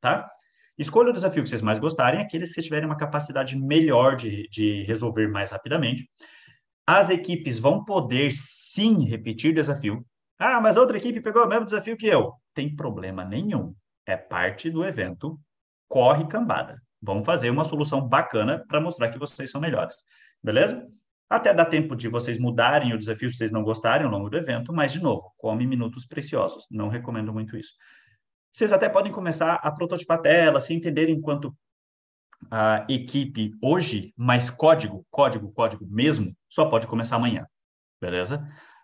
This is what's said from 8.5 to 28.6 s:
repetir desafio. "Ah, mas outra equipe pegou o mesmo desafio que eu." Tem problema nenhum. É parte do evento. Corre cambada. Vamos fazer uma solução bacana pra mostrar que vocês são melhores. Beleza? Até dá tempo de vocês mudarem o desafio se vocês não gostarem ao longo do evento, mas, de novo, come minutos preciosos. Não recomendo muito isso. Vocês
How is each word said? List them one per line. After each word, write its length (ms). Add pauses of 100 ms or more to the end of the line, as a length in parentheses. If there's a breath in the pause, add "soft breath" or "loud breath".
repetir 500
desafio. 500 (340)
"Ah, 220
mas 160
outra 220
equipe 220
pegou 240
o 40
mesmo 160
desafio 320
que 100
eu." 280 (200)
Tem 200
problema 500
nenhum. 500 (320)
É 100
parte 540
do 140
evento. 540 (500)
Corre 380
cambada. 540 (220)
Vamos 220
fazer 240
uma 160
solução 420
bacana 600
pra 120
mostrar 280
que 100
vocês 320
são 100
melhores. 360 (460 soft breath)
Beleza? 440 (420)
Até 260
dá 100
tempo 300
de 140
vocês 300
mudarem 540
o 60
desafio 320
se 60
vocês 160
não 100
gostarem 420
ao 80
longo 160
do 80
evento, 360
mas, 200
de 80
novo, 360
come 300
minutos 380
preciosos. 680
Não 180
recomendo 440
muito 240
isso. 160 (800 soft breath)
Vocês 200